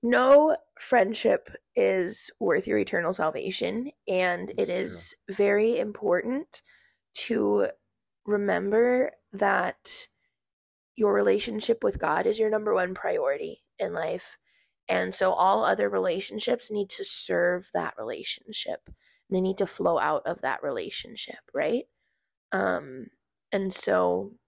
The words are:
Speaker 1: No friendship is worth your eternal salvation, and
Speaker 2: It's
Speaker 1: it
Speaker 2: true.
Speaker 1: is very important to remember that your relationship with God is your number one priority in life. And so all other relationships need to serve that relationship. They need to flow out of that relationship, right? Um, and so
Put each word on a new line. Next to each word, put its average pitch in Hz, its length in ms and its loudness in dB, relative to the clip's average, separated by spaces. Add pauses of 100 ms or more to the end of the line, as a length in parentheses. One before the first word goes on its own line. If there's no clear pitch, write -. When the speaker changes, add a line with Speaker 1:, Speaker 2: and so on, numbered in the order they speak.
Speaker 1:
No 262 540 8 (220)
friendship 220 680 2 (260)
is 190 640 0
worth 175 280 0
your 107 120 2
eternal 175 340 -2
salvation, 202 760 -4 (160)
and 180 440 0
Speaker 2:
It's 190 60 -8
Speaker 1:
it 190 140 0
Speaker 2:
true. 180 320 -4
Speaker 1:
is - 120 -8 (140)
very 208 500 2
important 214 840 -2 (520)
to 208 540 0 (560)
remember 208 880 2 (200)
that 196 760 -2 (880)
your 208 160 2
relationship 208 720 2
with - 160 0
God 170 280 0
is 220 120 0
your 220 100 2
number 214 240 0
one 185 220 0
priority 160 720 -4 (140)
in 175 140 -4
life. 165 440 -6 (520)
And 185 260 0
so 185 180 2
all 202 320 4
other 214 240 2
relationships 196 840 -2
need 202 200 -4
to 202 140 -8
serve 180 680 -2
that 175 240 -4
relationship. - 920 -8 (400)
They 185 120 0
need 190 180 0
to 190 80 0
flow 175 320 0
out 147 280 0
of 170 140 -6
that - 220 -4
relationship, - 760 -8 (140)
right? 190 320 -2 (640)
Um, 175 560 -4 (440)
and 190 220 -2
so 185 640 0 (120)